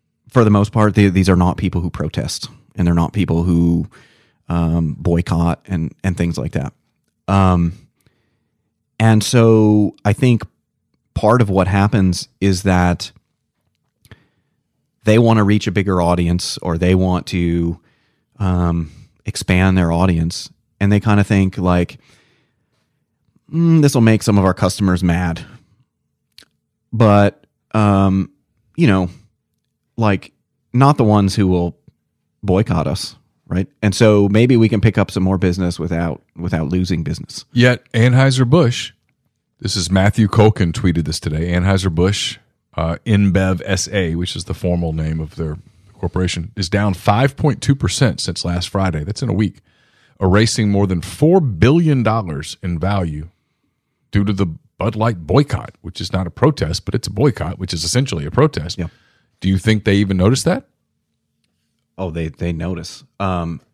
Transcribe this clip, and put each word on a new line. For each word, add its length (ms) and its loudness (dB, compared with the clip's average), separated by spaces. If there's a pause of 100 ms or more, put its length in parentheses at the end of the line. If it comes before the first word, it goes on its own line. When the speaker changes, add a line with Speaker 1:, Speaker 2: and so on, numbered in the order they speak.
(300)
Speaker 1:
for 140 4
the 80 4
most 200 2
part, 220 2
they, 160 4
these 200 2
are 60 6
not 220 2
people 240 -4
who 80 -6
protest, 600 -8 (260)
and 100 -2
they're 80 2
not 200 0
people 300 0
who, 440 0 (600)
um, 500 -2
boycott 640 -2
and, 380 -6
and 140 -2
things 200 -4
like 140 -6
that. 220 -6 (540)
Um, 460 2 (1300)
and 240 4
so 720 4 (100)
I 80 2
think 300 0 (720)
part 260 2
of 80 0
what 180 2
happens 600 0 (120)
is 240 0
that 480 0 (1900)
they 120 4
wanna 260 4
reach 220 2
a 60 -4
bigger 300 0
audience, 580 0
or 180 -4
they 160 2
want 340 0
to, 520 -2 (580)
um, 540 -2 (340)
expand 500 0
their 160 2
audience, 600 -2 (280)
and 120 0
they 80 4
kinda 240 2
think, 340 0
like, 400 0 (1500)
"Mm, 300 4
this 140 4
will 60 4
make 200 4
some 160 2
of 80 4
our 80 2
customers 500 0
mad." 380 -2 (1500)
But, 540 4 (240)
um, 600 2 (440)
you 100 2
know, 240 2 (880)
like, 340 -2 (420)
not 240 4
the 60 2
ones 320 2
who 120 2
will 300 -2 (640)
boycott 440 0
us, 280 -8 (320)
right? 200 -4 (160)
And 100 0
so 340 4
maybe 300 4
we 120 4
can 120 -2
pick 160 2
up 140 0
some 100 -4
more 160 0
business 420 -2
without, 440 -6 (120)
without 340 -4
losing 340 -2
business. 480 -10
Speaker 2:
Yet 320 2 (100)
Anheuser-Busch, 1000 2 (680)
this 160 -6
is 160 -4
Matthew 360 2
Colkin 440 4
tweeted 340 -2
this 140 -6
today, 320 -4
Anheuser-Busch 880 0 (360)
uh, 300 -4
InBev 600 2
S 260 -4
A, 240 -2
which 200 -6
is 100 -10
the 80 -8
formal 400 -4
name 260 -4
of 160 -10
their 220 -8 (360)
corporation, 640 -6
is 140 -8
down 240 0
five 420 -2
point 260 -4
two 140 0
percent 440 -4
since 260 -8
last 240 -6
Friday. 340 -4
That's 200 -10
in 60 -4
a 40 -2
week, 280 -2 (580)
erasing 500 2
more 180 0
than 140 -4
four 400 2
billion 640 2
dollars 580 -4
in 180 -6
value 500 -4 (840)
due 120 0
to 100 -2
the 140 -2 (300)
Bud 180 -4
Light 300 -4
boycott, 560 0
which 200 -14
is 100 -10
not 160 -4
a 40 -12
protest, 540 -2
but 80 -8
it's 140 -4
a 40 -10
boycott, 480 -2
which 140 -8
is 100 -8
essentially 420 -4
a 60 -10
protest. 460 -2
Speaker 1:
Yeah. 100 -6 (520)
Speaker 2:
Do 80 -4
you 100 2
think 260 0
they 120 2
even 220 0
noticed 280 2
that? 220 -2 (1300)
Speaker 1:
Oh, 140 -6
they, 160 -4
they 240 -6
notice. 540 -8 (160)
Um, 400 -4 (120)